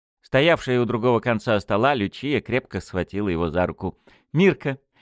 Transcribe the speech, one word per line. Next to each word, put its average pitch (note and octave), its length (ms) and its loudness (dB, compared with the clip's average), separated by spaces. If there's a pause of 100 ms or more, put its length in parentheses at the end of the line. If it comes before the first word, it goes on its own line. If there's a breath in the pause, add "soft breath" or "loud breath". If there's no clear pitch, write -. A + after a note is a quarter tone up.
(200)
Стоявшая C3+ 600 2
у A#2+ 40 2
другого A2+ 360 2
конца A2 380 0
стола A2+ 360 0
Лючия A#2+ 480 -2
крепко A2 380 -4
схватила F#2+ 500 -4
его E2+ 180 0
за F2 180 0
руку. F2 320 -8 (360 soft breath)
«Мирка, D#3+ 440 2 (240 soft breath)